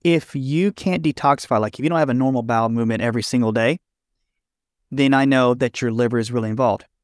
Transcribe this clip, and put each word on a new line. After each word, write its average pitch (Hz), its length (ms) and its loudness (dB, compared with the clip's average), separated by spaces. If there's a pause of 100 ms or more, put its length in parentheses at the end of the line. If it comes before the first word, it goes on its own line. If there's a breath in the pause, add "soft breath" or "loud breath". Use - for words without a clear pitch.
If 170 320 0
you 147 360 0
can't 180 320 -4
detoxify, 139 580 0
like 107 160 -4
if 123 60 -6
you 151 60 0
don't 165 100 0
have 147 100 2
a 120 60 0
normal 131 260 0
bowel 113 280 0
movement 113 340 -2
every 117 180 -2
single 117 300 0
day, 117 280 0 (1120)
then 135 240 2
I 135 120 4
know 131 280 4
that 127 300 -4
your 120 80 -2
liver 120 260 0
is 113 140 -4
really 113 180 -2
involved. 110 360 -2 (180)